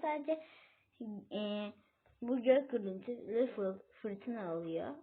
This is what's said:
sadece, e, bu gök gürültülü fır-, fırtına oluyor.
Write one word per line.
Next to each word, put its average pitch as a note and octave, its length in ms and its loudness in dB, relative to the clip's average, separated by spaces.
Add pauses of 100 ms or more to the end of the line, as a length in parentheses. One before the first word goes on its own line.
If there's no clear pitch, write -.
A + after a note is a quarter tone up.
sadece, D4+ 420 0 (880)
e, G#3 400 -4 (500)
bu A#3+ 200 2
gök C4 280 8
gürültülü A3+ 760 0 (100)
fır-, F#3+ 260 -2 (100)
fırtına G3+ 600 -6
oluyor. E3+ 480 -4